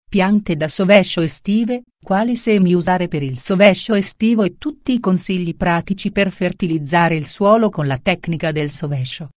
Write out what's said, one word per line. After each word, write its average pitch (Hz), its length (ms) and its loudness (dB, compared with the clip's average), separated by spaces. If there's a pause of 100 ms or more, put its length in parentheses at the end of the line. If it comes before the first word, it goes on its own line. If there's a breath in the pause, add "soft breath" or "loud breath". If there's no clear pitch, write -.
Piante 196 480 2
da 156 100 -2
sovescio 190 540 2
estive, 226 640 -2 (200)
quali 220 320 0
semi 202 380 2
usare 180 340 0
per 156 160 -4
il 131 160 -6
sovescio 190 540 2
estivo 214 520 0
e 175 120 -4
tutti - 380 -6
i 233 40 -2
consigli 180 560 -2
pratici 180 560 -2
per 202 200 0
fertilizzare 170 840 0
il 147 100 -6
suolo 214 420 2
con 156 180 -4
la 135 120 -2
tecnica 170 520 -2
del 147 200 -4
sovescio. 143 580 -8 (100)